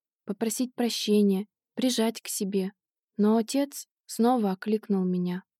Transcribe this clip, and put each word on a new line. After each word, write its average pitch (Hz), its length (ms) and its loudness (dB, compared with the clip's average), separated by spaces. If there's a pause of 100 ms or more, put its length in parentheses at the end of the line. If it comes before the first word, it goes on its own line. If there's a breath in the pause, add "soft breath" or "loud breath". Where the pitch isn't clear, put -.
(260)
попросить 226 500 -4
прощения, 208 720 2 (260)
прижать 226 480 -2
к - 60 -16
себе. 196 460 -4 (440)
Но 214 200 4
отец 269 500 -2 (180)
снова 226 460 0
окликнул 202 540 -2
меня. 180 380 -2 (160)